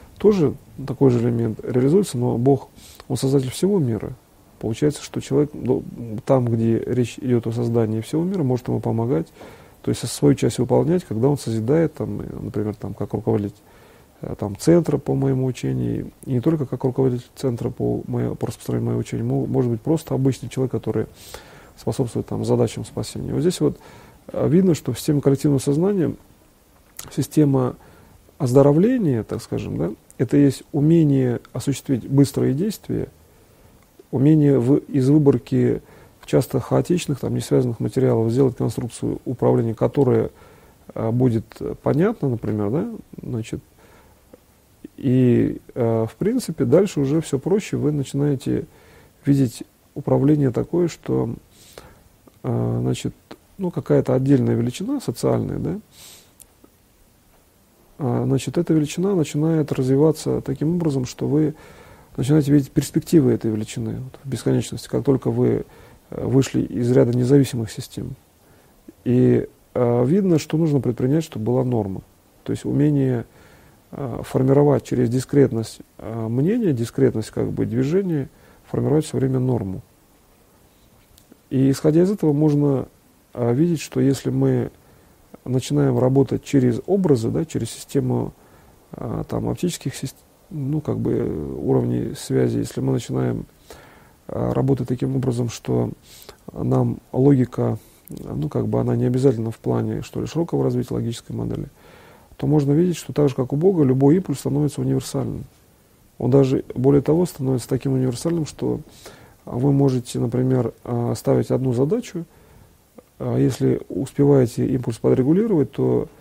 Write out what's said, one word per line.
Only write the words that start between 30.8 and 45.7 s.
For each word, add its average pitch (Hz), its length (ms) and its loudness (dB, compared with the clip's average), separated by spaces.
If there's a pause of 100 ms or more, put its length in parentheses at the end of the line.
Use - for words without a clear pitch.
осуществить 131 540 -4
быстрые 131 460 2
действия, 143 560 -4 (1000)
умение 143 480 4
в-, 123 280 4
из 131 220 2
выборки 127 720 2 (440)
часто 135 340 0
хаотичных, 135 600 -2
там, 120 160 -4
не 123 60 -2
связанных 127 380 0
материалов 120 520 0
сделать 127 260 2
конструкцию 123 680 -6
управления, 123 500 0
которая, 123 560 2 (640)
э, 113 180 -4
будет 120 340 2 (380)
понятна, 147 460 0
например, 107 420 -2
да, 180 180 -2 (320)
значит, 117 400 -8 (1400)
и, 123 640 2 (120)